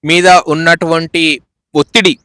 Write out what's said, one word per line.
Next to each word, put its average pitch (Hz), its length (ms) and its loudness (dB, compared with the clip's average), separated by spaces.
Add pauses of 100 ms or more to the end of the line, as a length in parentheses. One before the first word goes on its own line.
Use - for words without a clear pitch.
మీద 175 220 2
ఉన్నటువంటి 165 1120 0 (340)
ఒత్తిడి 185 500 0